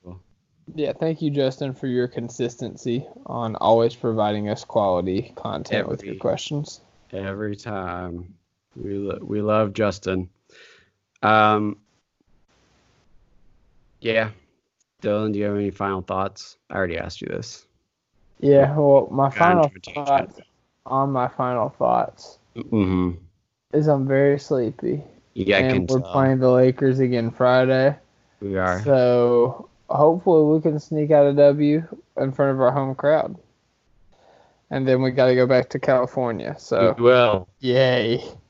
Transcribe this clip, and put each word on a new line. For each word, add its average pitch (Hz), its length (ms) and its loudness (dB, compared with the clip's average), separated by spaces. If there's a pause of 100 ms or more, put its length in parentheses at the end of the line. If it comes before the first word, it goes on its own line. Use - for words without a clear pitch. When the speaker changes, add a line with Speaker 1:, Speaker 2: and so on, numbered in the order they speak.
Speaker 1:
people. 92 180 -20 (540)
Speaker 2:
Yeah, 147 180 -4
thank 160 280 -4
you, 151 100 -2
Justin, 135 420 -4
for 135 140 -10
your 123 200 -2
consistency 120 960 -8 (200)
on 117 300 -6
always 117 400 2
providing 107 540 -2
us 107 140 -6
quality 95 720 -2
content 104 540 -8
with - 140 -8
your 98 80 -12
Speaker 1:
Every, - 80 -12
Speaker 2:
questions. - 640 -8 (300)
Speaker 1:
every 98 440 -8
time. 90 760 -12 (420)
We 101 180 -10
lo-, 98 280 -6
we 104 200 -6
love 107 320 0
Justin. 92 560 -4 (920)
Um, 107 540 2 (2250)
yeah. 110 300 0 (720)
Dylan, 107 320 -2
do 101 60 -4
you 104 60 -2
have 101 100 -4
any 101 160 -2
final 98 300 -4
thoughts? 95 560 -8 (120)
I - 60 -12
already 87 220 -2
asked - 240 -10
you 50 60 -10
this. - 380 -12 (720)
Speaker 2:
Yeah, 139 380 4
well, 139 340 4
my 139 180 0
Speaker 1:
Got 131 80 -8
Speaker 2:
final 170 280 4
Speaker 1:
into 95 120 -8
a - 40 -20
tangent. 143 260 -10
Speaker 2:
thoughts 139 320 0 (460)
on 135 260 -2
my 127 180 -2
final 123 400 -2
thoughts - 680 -2 (180)
Speaker 1:
Mm-hmm. 92 560 0 (640)
Speaker 2:
is 151 140 2
I'm 135 200 0
very 139 320 2
sleepy. 127 640 -6 (320)
Speaker 1:
Yeah, 98 240 0
I - 40 4
Speaker 2:
And 127 260 0
Speaker 1:
can 131 80 0
Speaker 2:
we're 127 80 0
Speaker 1:
tell. 90 80 -12
Speaker 2:
playing 135 280 2
the 127 120 2
Lakers 127 480 2
again 120 320 -2
Friday. 131 640 2 (460)
Speaker 1:
We 98 160 -4
are. 92 260 0
Speaker 2:
So 123 840 2 (200)
hopefully 156 640 4
we 160 80 2
can 156 180 0
sneak 151 320 -2
out 147 160 6
a 143 60 2
W 147 480 4 (360)
in 135 160 -2
front 139 180 0
of 131 80 -2
our 127 120 4
home 135 240 -4
crowd. - 420 0 (1300)
And 135 160 -4
then 131 160 2
we 131 100 0
gotta 127 240 4
go 127 120 4
back 127 220 2
to 143 100 -8
California. 127 800 -2
So 95 380 0
Speaker 1:
We 117 60 -2
will. 120 440 4 (140)
Speaker 2:
yay. 123 600 0 (280)